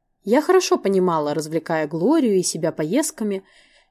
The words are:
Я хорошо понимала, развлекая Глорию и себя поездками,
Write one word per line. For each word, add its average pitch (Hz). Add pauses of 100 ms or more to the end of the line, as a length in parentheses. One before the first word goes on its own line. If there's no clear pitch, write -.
(220)
Я 247
хорошо 359
понимала, 180
развлекая 156
Глорию 208
и 180
себя 165
поездками, 196 (480)